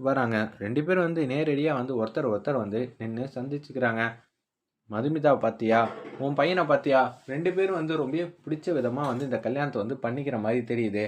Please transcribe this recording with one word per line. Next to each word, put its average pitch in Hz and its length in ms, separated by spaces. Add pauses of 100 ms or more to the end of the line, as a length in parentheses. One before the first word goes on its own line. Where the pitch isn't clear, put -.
வராங்க. 127 360 (220)
ரெண்டு 113 240
பேரும் 180 220
வந்து 165 200
நேரடியா 147 480
வந்து 131 240
ஒருத்தர் 117 320
ஒருத்தர் 107 280
வந்து 107 240 (140)
நின்னு 113 340
சந்திச்சுக்கிறாங்க. 127 760 (880)
"மதுமிதா 143 440
பார்த்தியா? 113 460 (400)
உன் 139 160
பையனை 170 280
பார்த்தியா?" 139 360 (280)
ரெண்டு 160 240
பேரும் 190 260
வந்து 156 180
ரொம்ப 156 300 (120)
பிடிச்ச 156 360
விதமா 131 340
வந்து 127 180
இந்த 120 140
கல்யாணத்தை 131 400
வந்து 113 160
பண்ணிக்கிற 127 440
மாதிரி 110 220
தெரியுது. 113 460